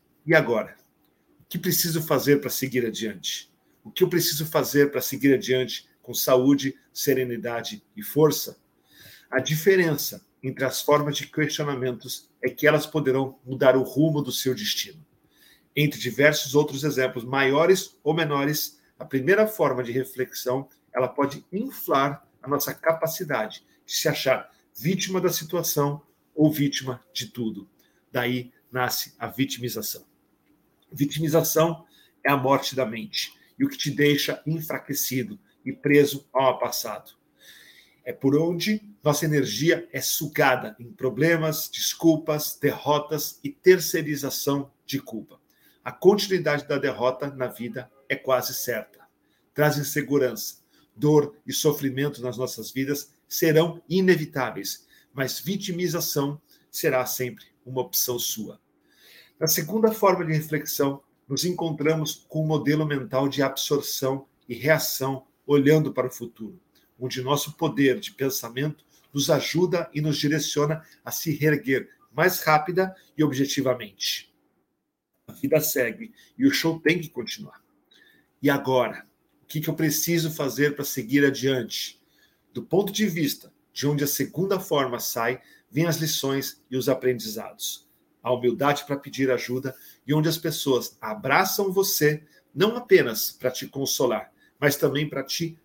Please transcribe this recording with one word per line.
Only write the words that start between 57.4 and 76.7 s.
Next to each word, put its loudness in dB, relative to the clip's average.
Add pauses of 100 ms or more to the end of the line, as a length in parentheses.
uma -4
opção -2
sua. -8 (800)
Na 0
segunda 2
forma 2
de -2
reflexão, -2 (260)
nos -4
encontramos -2
com -4
um 0
modelo 2
mental -2
de 0
absorção -2 (220)
e -8
reação 0 (200)
olhando 4
para -2
o -12
futuro, -14 (380)
onde -6
nosso -2
poder 2
de -12
pensamento -6 (300)
nos 0
ajuda 0
e -2
nos 0
direciona 0 (200)
a -12
se -4
reerguer 0 (240)
mais 0
rápida 2 (220)
e 2
objetivamente. -2 (920)
A -18
vida 2
segue -4 (240)
e 4
o 4
show 0